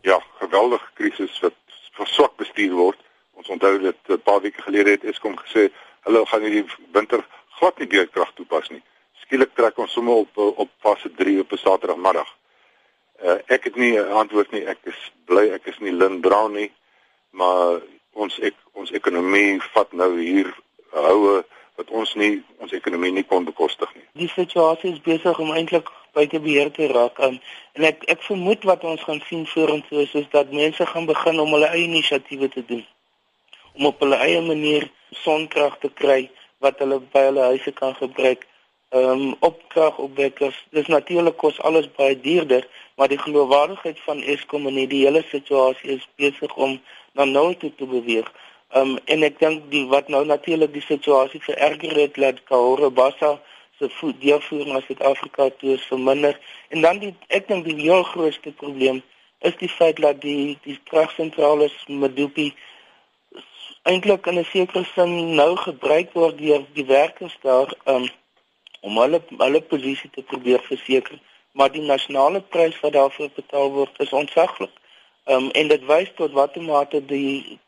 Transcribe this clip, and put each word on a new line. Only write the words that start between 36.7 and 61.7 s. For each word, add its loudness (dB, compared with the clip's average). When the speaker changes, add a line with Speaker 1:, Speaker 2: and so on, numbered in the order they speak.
Speaker 2:
hulle -2
by 4
hulle 2
huise 0
kan -6
gebruik. -2
Ehm, 2
op 0
kragopwekkers. -2
Dis -2
natuurlik 0
kos 0
alles 0
baie 0
duurder, 0
maar 2
die -2
geloofwaardigheid 0
van -8
Eskom -6
in -4
hierdie 0
hele 4
situasie 0
is -8
besig -4
om -2
na 2
nul 2
toe -10
te -10
beweeg. -2
Ehm, 2
en 0
ek 0
dink 0
die, -2
wat 0
nou 0
natuurlik 0
die -10
situasie 0
vererger -2
het, 0
laat 0
Kahore 2
Bassa 0
se -4
voet -8
deurvoer 0
na -4
Suid-Afrika -2
toe -2
is -2
verminder. 0
En -6
dan 4
die, -10
ek -2
dink -2
die -4
heel 4
grootste -4
probleem -2
is -2
die -8
feit 2
dat 0
die, -4
die -14
kragsentrales 0